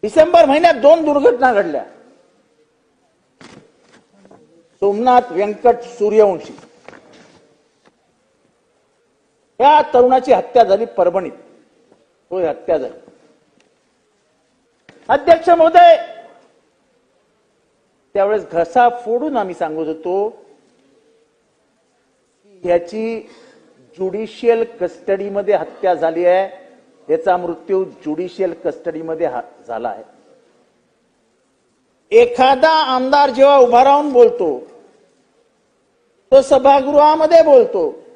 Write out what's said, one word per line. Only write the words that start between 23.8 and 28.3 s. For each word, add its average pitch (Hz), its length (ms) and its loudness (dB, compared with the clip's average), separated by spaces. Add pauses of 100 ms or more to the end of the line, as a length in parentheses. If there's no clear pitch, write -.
ज्युडिशियल 220 840 -4 (160)
कस्टडीमध्ये 196 760 -4
हत्या 170 380 -4
झाली 165 300 -4
आहे, 185 260 0 (640)
याचा 170 240 -2
मृत्यू 175 480 -6
ज्युडिशियल 170 680 -8 (100)